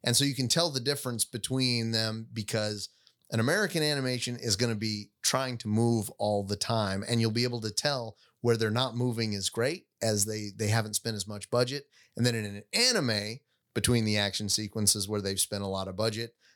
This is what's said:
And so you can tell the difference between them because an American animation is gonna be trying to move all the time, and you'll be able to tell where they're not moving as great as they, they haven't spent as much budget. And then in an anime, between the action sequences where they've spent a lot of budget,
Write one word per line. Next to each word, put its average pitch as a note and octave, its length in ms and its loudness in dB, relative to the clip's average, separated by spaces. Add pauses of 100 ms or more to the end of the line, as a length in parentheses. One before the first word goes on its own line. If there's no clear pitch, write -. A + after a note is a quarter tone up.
And A#2+ 120 4
so C#3+ 80 4
you C#3 100 0
can B2 140 -2
tell E3 220 2
the C3 100 -4
difference A#2+ 440 -4
between A#2+ 640 -2
them A2 420 -2
because G#2+ 560 -4 (420)
an A2+ 100 2
American E3 420 2
animation B2+ 540 0
is A2 200 0
gonna A#2 200 2
be G#2 340 -6 (120)
trying C3 360 0
to A2+ 100 -8
move A2+ 400 4 (100)
all G#2 260 0
the G2+ 120 -4
time, G2+ 500 0
and A#2 140 2
you'll A2+ 100 4
be A#2+ 140 0
able B2 160 -4
to G#2+ 100 -6
tell B2+ 460 -2 (240)
where A#2 160 4
they're A2 140 2
not A#2+ 260 0
moving A2+ 380 0
as G2 160 -2
great C#3 360 -2 (140)
as G#2+ 240 2
they, G#2+ 320 -4
they G#2+ 120 0
haven't G#2+ 260 2
spent A2+ 220 -4
as F#2 100 -6
much G#2 240 -12
budget. B2+ 340 0 (320)
And A2+ 80 2
then A#2+ 120 4
in G#2+ 100 -2
an G2+ 160 -8 (100)
anime, B2+ 680 2 (340)
between A#2 320 4
the G#2+ 100 4
action G2+ 320 0
sequences G#2 600 0
where G#2 120 -2
they've G2 180 -2
spent G2+ 240 -2
a G2+ 40 -4
lot F#2+ 220 -4
of F#2 80 -10
budget, A2 380 -4 (220)